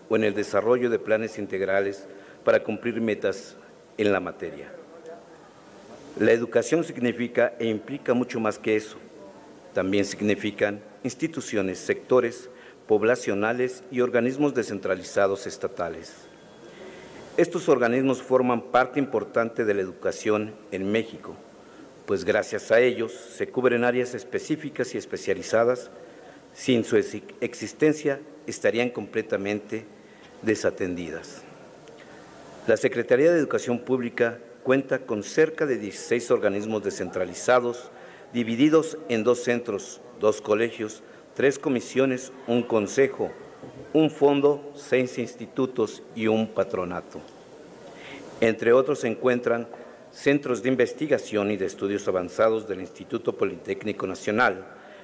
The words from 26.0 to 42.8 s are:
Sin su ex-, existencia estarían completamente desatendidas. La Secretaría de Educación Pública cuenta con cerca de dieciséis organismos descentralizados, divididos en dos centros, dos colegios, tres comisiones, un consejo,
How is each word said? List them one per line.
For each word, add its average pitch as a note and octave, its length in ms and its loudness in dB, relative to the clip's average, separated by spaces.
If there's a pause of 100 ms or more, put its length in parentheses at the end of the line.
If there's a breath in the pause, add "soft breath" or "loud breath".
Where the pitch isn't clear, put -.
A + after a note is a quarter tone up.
Sin A#2+ 280 2
su A2 140 0
ex-, G2+ 260 0 (180)
existencia C#3 800 0 (280)
estarían A#2 420 0
completamente G#2+ 960 -4 (580 loud breath)
desatendidas. F2 1000 -2 (1200 loud breath)
La A2+ 120 4
Secretaría C3 520 4
de F3 80 6
Educación A#2+ 420 0
Pública A#2+ 580 0 (260)
cuenta C3 360 2
con G#2+ 220 -4
cerca D#3 440 2
de C3 100 0
dieciséis G#2+ 560 -4
organismos G#2+ 500 2
descentralizados, G2 1080 0 (420 loud breath)
divididos C3+ 640 4 (100)
en A2+ 140 0
dos A#2+ 220 2
centros, A#2 560 -2 (180)
dos G#2+ 220 2
colegios, A2 640 -2 (320 loud breath)
tres C#3 240 2
comisiones, B2+ 760 0 (140)
un A#2+ 160 2
consejo, A2 680 0 (640)